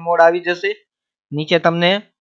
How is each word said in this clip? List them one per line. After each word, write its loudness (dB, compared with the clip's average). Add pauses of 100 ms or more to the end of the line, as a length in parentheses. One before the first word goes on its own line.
મોડ 2
આવી 2
જશે. -4 (600)
નીચે -2
તમને 0 (360)